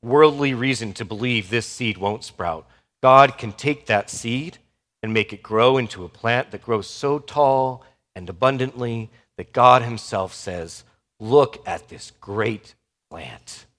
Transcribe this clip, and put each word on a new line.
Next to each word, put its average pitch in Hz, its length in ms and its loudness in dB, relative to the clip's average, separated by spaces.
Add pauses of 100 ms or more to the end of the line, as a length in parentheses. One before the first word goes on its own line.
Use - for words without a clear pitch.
worldly 143 520 4
reason 117 400 -4
to 117 100 -10
believe 110 460 -4
this 113 160 0
seed 107 320 -6
won't 101 260 -4
sprout. 82 400 -6 (380)
God 135 340 8
can 110 160 -10
take 143 340 -4
that 104 220 0
seed 127 500 -8 (440)
and 110 100 -6
make 110 200 0
it 101 100 -16
grow 120 340 2
into 110 280 -6
a 85 40 -14
plant 120 440 -4
that 104 100 -14
grows 107 260 -4
so 143 300 -4
tall 135 680 0 (300)
and 90 160 -12
abundantly 120 800 -4 (260)
that - 160 -14
God 123 300 6
himself 110 500 -6
says, 87 520 -10 (340)
"Look 110 480 2
at 85 220 -10
this - 320 -20
great 104 540 -6 (360)
plant. - 560 -18 (120)